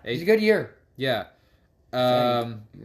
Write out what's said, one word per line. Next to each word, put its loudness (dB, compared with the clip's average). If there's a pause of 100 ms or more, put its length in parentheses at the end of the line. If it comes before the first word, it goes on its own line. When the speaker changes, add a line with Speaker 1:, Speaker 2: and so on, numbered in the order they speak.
Speaker 1:
it's -4
a -8
Speaker 2:
Eight- -8
Speaker 1:
good 4
year. 0 (200)
Speaker 2:
Yeah. -2 (640)
Speaker 1:
Same. -2
Speaker 2:
Um, 0 (240)